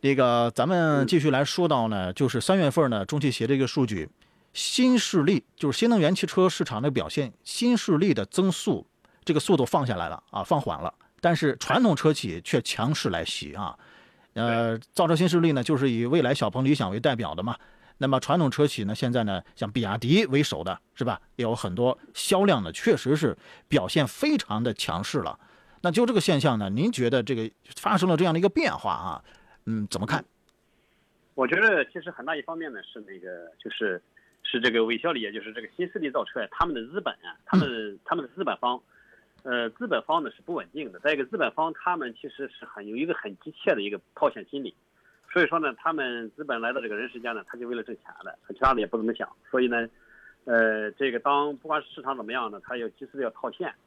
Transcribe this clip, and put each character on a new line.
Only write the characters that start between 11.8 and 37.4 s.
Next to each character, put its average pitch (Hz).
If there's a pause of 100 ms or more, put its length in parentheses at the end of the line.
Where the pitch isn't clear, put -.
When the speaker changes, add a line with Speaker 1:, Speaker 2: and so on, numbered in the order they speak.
Speaker 1:
统 208
车 156
企 87
却 117
强 127
势 -
来 82
袭 -
啊。 95 (580)
呃， 113
Speaker 2:
对。 117
Speaker 1:
造 180
车 165
新 170
势 170
力 165
呢， 135
就 151
是 131
以 117
蔚 147
来、 127
小 113
鹏、 127
理 139
想 113
为 98
代 131
表 98
的 87
嘛。 113 (400)
那 135
么 135
传 160
统 147
车 147
企 120
呢， 104
现 123
在 120
呢， 95 (100)
像 107
比 120
亚 104
迪 151
为 139
首 85
的， 90 (160)
是 -
吧？ 110 (160)
也 123
有 113
很 95
多 120 (140)
销 196
量 143
呢， 82
确 -
实 135
是 139 (300)
表 127
现 143
非 294
常 110
的 120
强 -
势 -
了。 82 (440)
那 175
就 220
这 240
个 202
现 156
象 131
呢， 101
您 135
觉 123
得 127
这 120
个 110 (240)
发 196
生 185
了 175
这 156
样 170
的 165
一 -
个 196
变 285
化 -
啊， 85 (440)
嗯， 110
怎 95
么 104
看？ 156 (1120)
Speaker 2:
我 131
觉 160
得 196
其 -
实 156
很 -
大 160
一 147
方 165
面 160
呢， 107
是 -
那 95
个， 85 (100)
就 110
是， 98 (420)
是 123
这 123
个 113
韦 117
小 170
李， 135
也 107
就 110
是 110
这 113
个 110
新 180
势 208
力 151
造 127
车 -
呀， 107
他 -
们 175
的 120
资 175
本 123
啊， - (100)